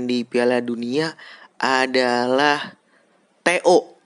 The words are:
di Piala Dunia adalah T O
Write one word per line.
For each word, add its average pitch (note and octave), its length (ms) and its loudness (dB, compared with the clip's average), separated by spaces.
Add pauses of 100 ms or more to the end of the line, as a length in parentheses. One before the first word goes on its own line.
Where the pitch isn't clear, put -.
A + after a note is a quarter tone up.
di B2 160 -2
Piala A#2+ 400 0
Dunia A#2+ 480 -4 (480)
adalah C3 1200 0 (640)
T E3+ 240 0
O - 380 2